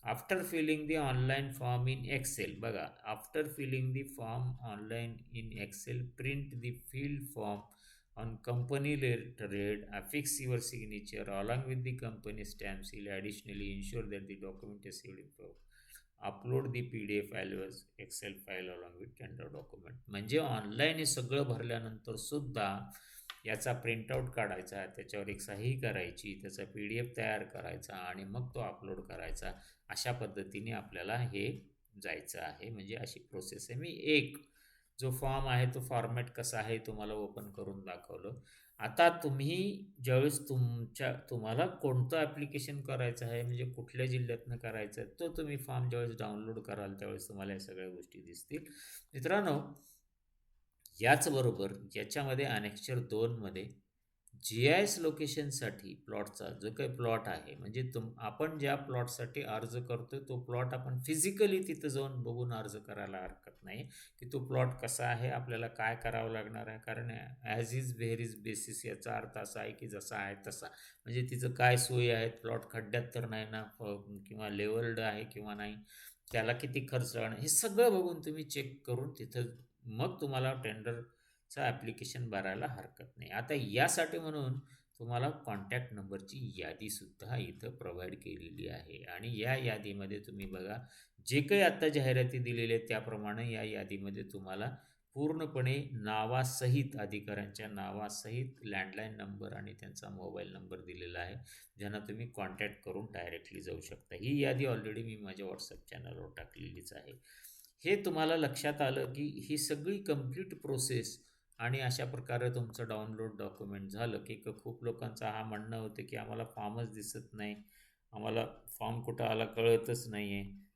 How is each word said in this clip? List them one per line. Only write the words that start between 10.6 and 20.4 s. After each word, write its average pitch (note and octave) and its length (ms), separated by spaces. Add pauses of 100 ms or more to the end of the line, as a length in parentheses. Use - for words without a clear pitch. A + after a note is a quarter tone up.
along G#2+ 400
with C3 200
the B2+ 160
company G#2+ 400
stamp G2 400
seal. G2+ 240
Additionally, G2+ 680
ensure G2+ 340
that G2 180
the G2 160
document G2+ 420
is F#2+ 80
saved F#2+ 260
in F#2+ 260 (840)
upload B2 340
the A#2+ 180
पीडीएफ G#2 500
file F#2+ 220
as F#2+ 200 (320)
Excel - 260
file F#2+ 380
along F2 320
with A#2+ 200
tender E2 260
document. E2 480 (120)
म्हणजे G2+ 300
ऑनलाइन A2+ 580